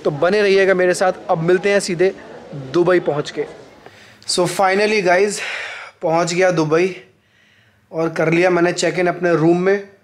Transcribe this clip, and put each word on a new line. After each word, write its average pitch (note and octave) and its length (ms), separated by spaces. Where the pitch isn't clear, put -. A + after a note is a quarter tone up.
तो F#3 60
बने F3 320
रहिएगा G3 320
मेरे F3+ 200
साथ। F#3 180
अब F3 80
मिलते F3+ 320
हैं G3+ 100
सीधे F#3 340
दुबई F3 280
पहुँच D3 300
के। D3 140
So - 100
finally G3 680
guys, F#3+ 320
पहुँच E3+ 320
गया F#3 160
दुबई E3 460
और E3 160
कर D#3+ 240
लिया F3+ 180
मैंने E3+ 220
check E3+ 260
in F3+ 80
अपने E3+ 280
room E3 260
में। G3 280